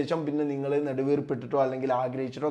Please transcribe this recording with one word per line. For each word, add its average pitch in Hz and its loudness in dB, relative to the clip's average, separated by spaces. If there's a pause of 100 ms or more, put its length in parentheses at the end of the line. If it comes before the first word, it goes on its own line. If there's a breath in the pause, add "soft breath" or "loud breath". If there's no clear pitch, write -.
ശേഷം 165 0
പിന്നെ 147 0
നിങ്ങൾ 139 -2 (180)
നെടുവീർപ്പിട്ടിട്ടോ 135 0
അല്ലെങ്കിൽ 131 -2 (120)
ആഗ്രഹിച്ചിട്ടോ 131 -2